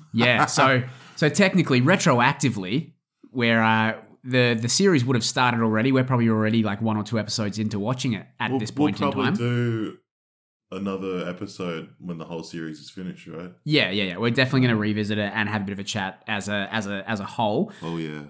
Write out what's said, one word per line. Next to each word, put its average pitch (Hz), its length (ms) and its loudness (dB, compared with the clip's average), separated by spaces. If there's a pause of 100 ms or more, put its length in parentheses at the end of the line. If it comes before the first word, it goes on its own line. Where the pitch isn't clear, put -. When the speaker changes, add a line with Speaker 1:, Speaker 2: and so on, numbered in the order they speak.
(140)
Speaker 1:
Yeah. 120 320 4
Speaker 2:
<laughs> - 60 0
Speaker 1:
So, 131 320 4 (340)
so 156 120 2
technically, 165 520 4
retroactively, 127 1120 2 (380)
where, 117 320 2
uh, 110 300 4 (300)
the, 123 380 2
the 117 80 0
series 180 340 4
would 131 120 2
have 113 100 2
started 123 360 2
already. 113 300 2
We're 131 120 4
probably 123 260 2
already, 110 340 2
like, 101 180 -2
one 110 160 0
or 107 60 -2
two 117 160 -4
episodes 104 400 -4
into 107 200 -2
watching 127 340 -2
it 92 120 -8 (140)
at 110 120 -2
Speaker 2:
We'll, 131 80 0
Speaker 1:
this 107 120 -6
point 143 280 0
Speaker 2:
we'll 147 100 0
Speaker 1:
in 135 60 -4
time. 135 200 0
Speaker 2:
probably 120 140 -2
do 117 480 -2 (760)
another 95 560 -4
episode 87 600 -8 (100)
when 85 180 -10
the 80 80 -12
whole 82 180 -10
series 80 360 -10
is 71 100 -20
finished, 90 380 -14
right? 85 240 -14 (140)
Speaker 1:
Yeah, 139 240 2
yeah, 98 160 -2
yeah. 90 120 -6
We're 113 140 0
definitely 131 360 2
gonna 117 120 2
revisit 107 380 -2
it 104 160 -2
and 104 160 -2
have 104 140 -2
a - 20 -6
bit 98 80 -6
of 95 60 -10
a 101 40 -8
chat 95 440 -6
as 101 200 -4
a, 101 240 -4
as 104 160 -2
a, 98 220 -6
as 107 100 -2
a 98 60 -8
whole. 117 560 -2
Speaker 2:
Oh, 85 160 -6
yeah. 76 320 -6